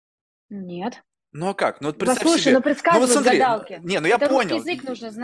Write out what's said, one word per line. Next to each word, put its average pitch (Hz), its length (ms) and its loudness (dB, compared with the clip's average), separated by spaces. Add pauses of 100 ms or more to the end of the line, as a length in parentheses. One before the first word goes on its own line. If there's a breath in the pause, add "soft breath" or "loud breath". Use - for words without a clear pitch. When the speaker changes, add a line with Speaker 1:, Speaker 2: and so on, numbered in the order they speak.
(500)
Speaker 1:
Нет. 190 540 -10 (300)
Speaker 2:
Ну 156 160 -6
а - 40 -6
как? - 280 -4
Ну 143 60 -4
вот 151 100 -6
Speaker 1:
Ну, 240 200 0
Speaker 2:
представь - 100 0
Speaker 1:
слушай, 294 240 4
Speaker 2:
себе. - 0 -
Speaker 1:
ну, 254 100 6
предсказывают 294 480 2
Speaker 2:
Ну 247 80 4
вот 285 60 2
смотри, 233 220 4
ну, 226 160 0
Speaker 1:
гадалки. 170 220 -16
Speaker 2:
не, 175 180 -2
ну 156 60 0
я 226 100 4
Speaker 1:
Это 285 100 0
русский 226 300 0
Speaker 2:
понял. - 40 -4
Speaker 1:
язык 269 220 -8
Speaker 2:
И, - 0 -
Speaker 1:
нужно 233 280 -12 (120)